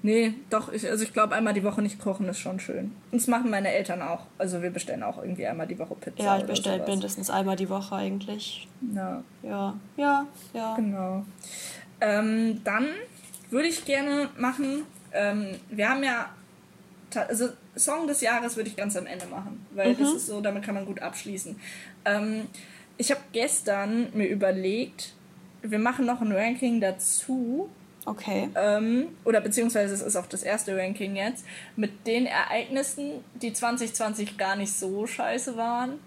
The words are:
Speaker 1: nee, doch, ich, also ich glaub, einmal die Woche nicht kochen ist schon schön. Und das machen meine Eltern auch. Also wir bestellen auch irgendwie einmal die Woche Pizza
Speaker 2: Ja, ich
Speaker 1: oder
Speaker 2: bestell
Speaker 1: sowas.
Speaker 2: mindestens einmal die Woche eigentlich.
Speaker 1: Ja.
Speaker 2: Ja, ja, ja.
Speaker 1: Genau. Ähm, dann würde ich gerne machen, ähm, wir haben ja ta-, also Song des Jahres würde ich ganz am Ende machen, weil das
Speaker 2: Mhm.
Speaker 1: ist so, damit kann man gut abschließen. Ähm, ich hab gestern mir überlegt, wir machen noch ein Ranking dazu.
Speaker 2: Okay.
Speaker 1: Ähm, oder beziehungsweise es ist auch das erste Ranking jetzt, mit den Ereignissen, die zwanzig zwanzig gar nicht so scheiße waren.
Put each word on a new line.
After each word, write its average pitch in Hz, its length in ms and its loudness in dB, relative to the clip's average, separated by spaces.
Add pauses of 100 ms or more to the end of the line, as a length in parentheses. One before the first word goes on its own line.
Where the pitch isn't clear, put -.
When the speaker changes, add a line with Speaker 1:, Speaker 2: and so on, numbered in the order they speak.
Speaker 1:
nee, 220 320 6 (140)
doch, 214 240 0
ich, 220 160 -4
also 214 140 2
ich 220 100 -4
glaub, 214 200 4
einmal 214 220 2
die 196 100 2
Woche 208 180 2
nicht 202 180 0
kochen 190 280 0
ist 185 100 -4
schon 190 220 -4
schön. - 320 -4 (180)
Und 233 100 4
das - 60 2
machen 240 240 4
meine 196 220 2
Eltern 185 300 2
auch. 165 240 -4 (120)
Also 180 240 0
wir 180 80 -2
bestellen - 320 -6
auch - 160 -4
irgendwie - 280 -4
einmal 160 200 -2
die 175 120 -6
Woche - 180 -6
Pizza - 260 -6
Speaker 2:
Ja, 196 140 6
ich 196 80 2
Speaker 1:
oder 202 80 -2
Speaker 2:
bestell 190 260 0
Speaker 1:
sowas. - 100 -2
Speaker 2:
mindestens 196 420 -2
einmal 190 260 2
die 190 120 -2
Woche 196 280 -4
eigentlich. 196 720 -4 (260)
Speaker 1:
Ja. 185 280 -4 (200)
Speaker 2:
Ja, 202 320 -4 (220)
ja, 285 300 4 (280)
ja. 226 220 -4
Speaker 1:
Genau. 196 480 0 (760)
Ähm, 220 640 4
dann 220 220 2 (640)
würde 285 160 2
ich 330 180 -2
gerne 285 440 2 (100)
machen, 269 460 0 (280)
ähm, 202 360 0 (200)
wir 208 220 2
haben 277 140 2
ja 240 260 0 (800)
ta-, 214 140 0
also 233 240 2 (280)
Song 311 300 2
des 285 140 2
Jahres 240 360 2
würde 214 140 -2
ich 196 60 -10
ganz 202 200 -2
am 180 100 -2
Ende 180 200 -10
machen, 196 480 -10
weil 196 200 6
das 277 160 4
Speaker 2:
Mhm. 330 60 4
Speaker 1:
ist - 100 -4
so, 208 140 -2
damit 202 220 0
kann 208 120 -2
man 196 120 -2
gut 196 160 -6
abschließen. 190 540 -8 (480)
Ähm, 214 420 2 (500)
ich 247 140 0
hab - 220 0
gestern 220 840 2
mir 208 140 2
überlegt, 196 840 0 (500)
wir 214 160 0
machen 247 280 2
noch 240 140 2
ein 220 120 2
Ranking 233 480 2
dazu. 247 880 0 (380)
Speaker 2:
Okay. 208 480 -2
Speaker 1:
Ähm, 220 540 4 (160)
oder 220 160 6
beziehungsweise 208 520 2
es 196 80 -2
ist 196 160 2
auch 180 100 0
das - 160 -6
erste 196 340 0
Ranking 196 400 -2
jetzt, 214 280 -2 (320)
mit 214 300 -2
den 233 200 4
Ereignissen, 269 1000 -2 (100)
die 226 180 -4
zwanzig 240 420 0
zwanzig 208 440 -2
gar 190 180 2
nicht 196 160 -2
so 196 340 -2
scheiße 240 500 -2
waren. 240 380 0 (120)